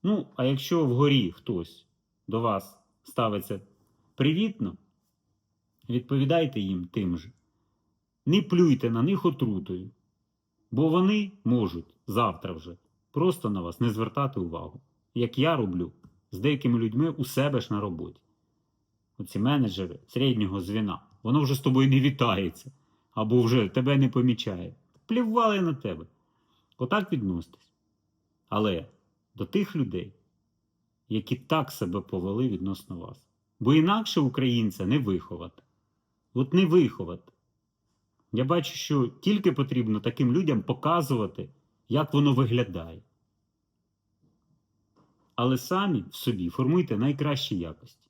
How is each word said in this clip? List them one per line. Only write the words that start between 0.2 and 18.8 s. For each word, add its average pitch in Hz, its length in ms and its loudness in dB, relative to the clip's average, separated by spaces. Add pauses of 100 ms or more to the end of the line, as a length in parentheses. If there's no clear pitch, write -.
а 127 100 -2
якщо 143 400 0
вгорі 127 460 2
хтось - 540 -8 (420)
до 113 140 -2
вас 104 380 -4 (240)
ставиться 104 580 -4 (540)
привітно, 156 640 0 (1120)
відповідайте 139 720 0
їм 95 260 -4
тим 87 320 -4
же. 85 140 -14 (960)
Не 180 160 4
плюйте 156 480 4
на 117 120 2
них 185 240 2
отрутою, 101 640 -2 (800)
бо 147 180 2
вони 190 420 2 (120)
можуть 98 520 -2 (120)
завтра 95 460 -2
вже 82 240 -14 (340)
просто 165 380 0
на 98 120 -2
вас 85 180 -8
не 117 100 2
звертати 113 500 -4
увагу, 85 420 -8 (340)
як 120 220 -2
я 156 180 2
роблю 90 360 -2 (400)
з 92 80 -12
деякими 127 400 2
людьми 117 300 0
у 139 160 -4
себе 131 360 -2
ж - 120 -8
на 104 60 -4
роботі. 90 420 -8 (960)